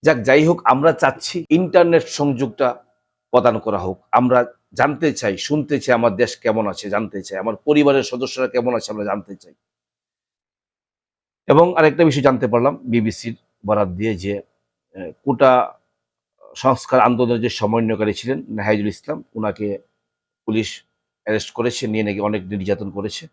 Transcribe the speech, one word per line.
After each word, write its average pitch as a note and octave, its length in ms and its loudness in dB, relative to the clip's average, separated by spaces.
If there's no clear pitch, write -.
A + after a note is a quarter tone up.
যাক, D3 140 4
যাই C3 280 4
হোক, E3+ 200 2
আমরা C#3 280 4
চাচ্ছি - 560 -2
ইন্টারনেট E3+ 540 4
সংযোগটা C3 800 -2
প্রদান A2+ 280 2
করা G2+ 200 -4
হোক। F#2 220 -8
আমরা B2 340 4
জানতে C#3+ 400 0
চাই, G2+ 240 -4
শুনতে C#3+ 420 -4
চাই B2+ 160 2
আমার A2+ 200 2
দেশ A#2 220 -2
কেমন A2 300 -2
আছে, G2+ 220 -10
জানতে G2+ 340 -6
চাই G2 160 -10
আমার G#2 160 -6
পরিবারের C#3+ 480 4
সদস্যরা B2+ 440 -6
কেমন B2 280 -2
আছে, A2 160 -6
আমরা G#2+ 140 -8
জানতে G2+ 300 -8
চাই। F2+ 180 -20
এবং E3+ 300 4
আরেকটা D#3+ 280 4
বিষয় C#3 180 2
জানতে B2+ 240 2
পারলাম A#2+ 300 2
বিবিসির A2+ 580 -4
বরাত G#2 220 0
দিয়ে G2+ 280 -4
যে, F#2+ 220 -6
আহ, - 760 -18
কোটা B2+ 560 2
সংস্কার C3 440 0
আন্দোলনের A#2 420 2
যে A#2 80 -2
সমন্বয়কারী G#2+ 640 -2
ছিলেন B2+ 360 -6
নাহিদুল G#2+ 380 -2
ইসলাম, D3+ 360 -8
ওনাকে G#2 420 -6
পুলিশ A2 380 -4
অ্যারেস্ট G#2+ 280 -4
করেছে, A#2+ 360 -4
নিয়ে A2 160 -2
নাকি G#2 160 -4
অনেক G#2 240 -2
নির্যাতন G2 480 -6
করেছে। G2+ 420 -12